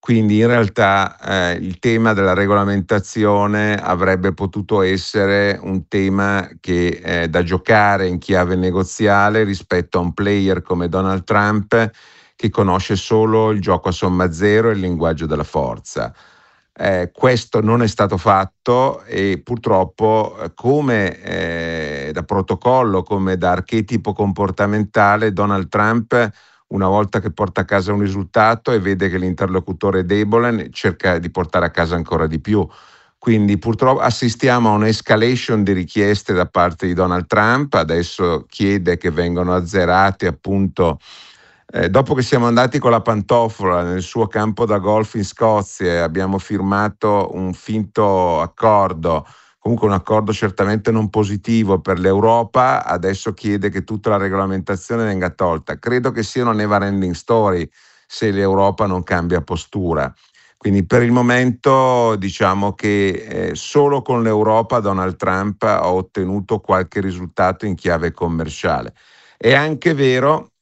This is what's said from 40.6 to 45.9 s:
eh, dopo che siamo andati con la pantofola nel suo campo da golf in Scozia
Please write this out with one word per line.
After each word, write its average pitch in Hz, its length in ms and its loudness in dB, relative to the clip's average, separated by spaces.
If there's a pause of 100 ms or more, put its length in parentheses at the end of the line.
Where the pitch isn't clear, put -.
eh, 87 220 -2
dopo 131 240 2
che 131 80 0
siamo 120 240 2
andati 120 320 2
con 127 140 2
la 113 100 2
pantofola 104 800 0
nel 90 220 -4
suo 110 240 -2
campo 107 380 -2
da 104 120 0
golf 107 380 0
in 101 100 -2
Scozia 101 680 0